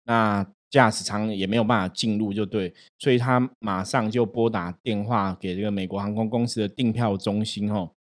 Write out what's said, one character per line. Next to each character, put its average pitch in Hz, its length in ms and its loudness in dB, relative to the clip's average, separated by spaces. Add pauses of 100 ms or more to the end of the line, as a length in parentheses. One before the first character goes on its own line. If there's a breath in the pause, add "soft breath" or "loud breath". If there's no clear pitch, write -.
那 107 420 2 (220)
驾 123 220 6
驶 - 120 -4
舱 107 320 -4
也 95 120 -2
没 104 100 2
有 117 80 4
办 113 160 2
法 92 80 0
进 107 300 -2
入 107 120 0
就 104 140 -2
对， 95 300 -4 (240 soft breath)
所 - 120 0
以 123 60 6
他 127 420 2
马 95 240 -2
上 110 280 0
就 120 160 2
拨 113 240 0
打 90 200 -4 (120)
电 104 200 -2
话 104 380 0
给 92 160 -4
这 98 60 -4
个 107 80 -2
美 98 160 -2
国 95 120 -6
航 101 160 -4
空 110 140 -2
公 120 180 0
司 117 140 -4
的 104 80 0
订 117 240 -2
票 110 240 0
中 104 260 -2
心， 104 300 -4
吼， 95 280 -4